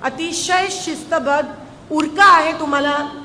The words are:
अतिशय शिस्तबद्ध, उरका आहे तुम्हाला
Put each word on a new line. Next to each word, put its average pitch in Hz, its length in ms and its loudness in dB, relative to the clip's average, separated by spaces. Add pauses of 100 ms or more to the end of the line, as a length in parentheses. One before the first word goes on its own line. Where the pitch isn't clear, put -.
अतिशय 339 640 -2
शिस्तबद्ध, 294 800 -2 (420)
उरका 311 340 2
आहे 330 260 6
तुम्हाला 285 460 -2 (280)